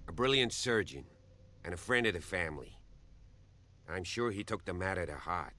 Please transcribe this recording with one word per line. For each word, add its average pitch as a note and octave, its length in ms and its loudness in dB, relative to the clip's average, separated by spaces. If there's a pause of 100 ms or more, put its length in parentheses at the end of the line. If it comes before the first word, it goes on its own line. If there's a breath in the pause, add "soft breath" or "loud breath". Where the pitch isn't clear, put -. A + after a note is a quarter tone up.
A - 40 -8
brilliant B2+ 400 4
surgeon F#2+ 520 0 (600)
and E2+ 100 -4
a - 20 -4
friend A#2+ 300 2
of G#2+ 80 4
the F2 60 -2
family. D#2 580 -4 (1080)
I'm F2+ 160 -4
sure A#2 260 0
he G2+ 140 -4
took G#2 200 -6
the F#2 100 -4
matter F#2 320 0
to D2 80 -6
heart. D2+ 440 -4